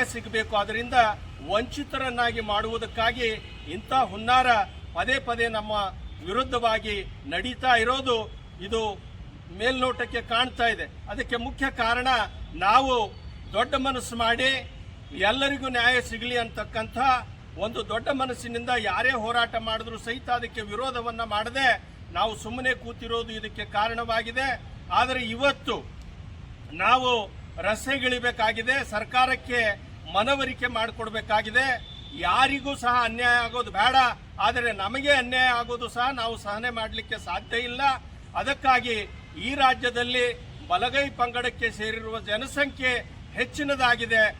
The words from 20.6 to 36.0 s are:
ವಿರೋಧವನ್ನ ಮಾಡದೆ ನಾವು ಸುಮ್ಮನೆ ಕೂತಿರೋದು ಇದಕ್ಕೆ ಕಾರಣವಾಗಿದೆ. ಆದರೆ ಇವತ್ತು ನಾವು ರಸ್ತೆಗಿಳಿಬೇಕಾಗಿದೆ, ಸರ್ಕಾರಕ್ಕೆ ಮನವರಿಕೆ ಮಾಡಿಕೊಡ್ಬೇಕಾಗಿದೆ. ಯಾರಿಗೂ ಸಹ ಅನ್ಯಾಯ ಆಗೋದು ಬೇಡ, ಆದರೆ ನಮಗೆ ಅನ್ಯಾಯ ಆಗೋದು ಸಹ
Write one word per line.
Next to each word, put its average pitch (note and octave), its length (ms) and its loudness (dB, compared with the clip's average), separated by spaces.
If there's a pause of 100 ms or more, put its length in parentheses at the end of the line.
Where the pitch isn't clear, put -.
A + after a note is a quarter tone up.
ವಿರೋಧವನ್ನ A#3 640 -4 (120)
ಮಾಡದೆ A#3+ 340 2 (480)
ನಾವು G#3 140 2 (120)
ಸುಮ್ಮನೆ B3+ 280 -2 (120)
ಕೂತಿರೋದು A#3 560 -6
ಇದಕ್ಕೆ G#3+ 240 -8 (120)
ಕಾರಣವಾಗಿದೆ. A#3 720 0 (520)
ಆದರೆ B3+ 220 2 (120)
ಇವತ್ತು C4 420 2 (1080)
ನಾವು B3 260 6 (580)
ರಸ್ತೆಗಿಳಿಬೇಕಾಗಿದೆ, A#3+ 1080 0 (180)
ಸರ್ಕಾರಕ್ಕೆ B3+ 680 2 (540)
ಮನವರಿಕೆ B3 520 2
ಮಾಡಿಕೊಡ್ಬೇಕಾಗಿದೆ. A3 1000 0 (600)
ಯಾರಿಗೂ C4+ 440 4 (120)
ಸಹ A#3+ 100 4 (140)
ಅನ್ಯಾಯ A#3+ 380 4
ಆಗೋದು A3+ 260 -4
ಬೇಡ, A3 240 4 (500)
ಆದರೆ A#3+ 240 2 (140)
ನಮಗೆ C4+ 280 2 (120)
ಅನ್ಯಾಯ B3+ 260 4 (100)
ಆಗೋದು A#3+ 360 -4
ಸಹ A#3+ 100 2 (160)